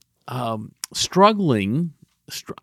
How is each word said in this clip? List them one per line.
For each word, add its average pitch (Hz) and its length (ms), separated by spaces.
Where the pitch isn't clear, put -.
um, 117 440
struggling, 165 1000
str-, - 340